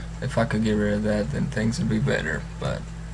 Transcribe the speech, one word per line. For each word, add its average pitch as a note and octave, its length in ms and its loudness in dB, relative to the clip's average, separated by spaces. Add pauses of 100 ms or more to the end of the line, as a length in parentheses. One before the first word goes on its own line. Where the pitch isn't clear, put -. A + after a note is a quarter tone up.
(220)
if - 160 -2
I A2+ 60 6
could A2 200 2
get G#2+ 80 4
rid G#2 220 4
of G#2 80 0
that, G#2 300 0
then B2 140 0
things A2+ 320 0
would A2+ 100 2
be A2 100 2
better. D#2 440 0 (180)
But C2 220 -2 (320)